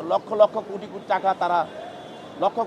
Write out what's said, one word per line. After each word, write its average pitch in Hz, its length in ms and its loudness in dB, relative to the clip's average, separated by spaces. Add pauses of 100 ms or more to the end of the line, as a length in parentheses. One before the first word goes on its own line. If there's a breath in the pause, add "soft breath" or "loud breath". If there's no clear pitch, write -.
(120)
লক্ষ 190 180 0 (120)
লক্ষ 208 140 8 (140)
কোটি 202 240 -8
কোটি 202 200 -10
টাকা 185 160 2 (120)
তারা, 175 180 2 (840)
লক্ষ 196 240 0